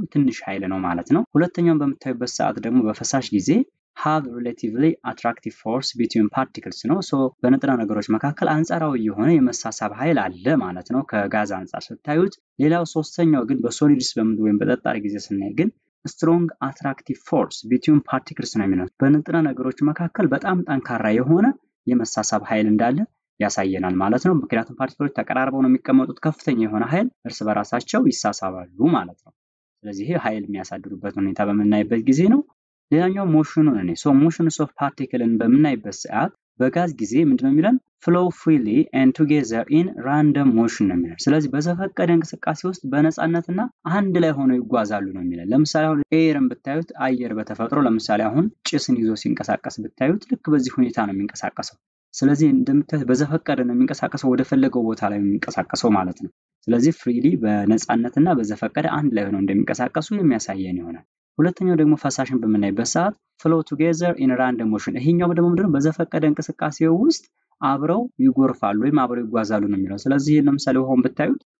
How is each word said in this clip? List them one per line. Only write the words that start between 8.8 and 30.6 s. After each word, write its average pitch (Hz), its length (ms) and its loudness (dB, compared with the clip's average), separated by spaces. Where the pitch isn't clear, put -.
የሆነ 107 280 0
የመሳሳብ 120 640 0
ኃይል 147 260 -2
አለ 90 260 -6
ማለት 90 320 -6
ነው 127 140 -2
ከጋዝ 104 480 -2
አንጻር 95 320 -10
ስታዩት። 160 500 -2
ሌላው 160 280 2
ሶስተኛው 156 580 0
ግን 127 160 -2
በሶሊድስ 131 500 2
በምን 110 280 0
ወይም 107 180 2
በጠጣር 117 420 0
ጊዜ 104 200 -6
ስናይ 98 340 -6
ግን 165 160 0
strong 165 400 0
attractive 135 640 -8
force - 440 -2
between 127 380 4
particles - 500 -8
ነው 104 120 0
የሚለው። 92 220 0
በንጥረ 147 440 2
ነገሮች 127 400 -4
መካከል 160 460 -2
በጣም 175 360 -2
ጠንካራ 123 480 -4
የሆነ 143 340 4
የመሳሳብ 110 560 -2
ኃይል 110 240 0
እንዳለ 110 300 2
ያሳየናል 95 560 -2
ማለት 104 280 0
ነው። 185 120 4
ምክንያቱም 123 400 -4
ፓርቲክሎች 139 380 -6
ተቀራርበው 131 480 -2
ነው 127 80 4
የሚቀመጡት፣ 131 500 2
ከፍተኛ 151 420 -2
የሆነ 107 240 -2
ኃይል 180 220 0
እርስ - 200 -12
በራሳቸው 107 640 -2
ይሳሳባሉ 92 720 -4
ማለት 92 300 -2
ነው። - 120 -20
ስለዚህ 101 200 -10
ይሄ 165 160 -2
ኃይል 110 240 -4
የሚያሳድሩበት 98 720 -10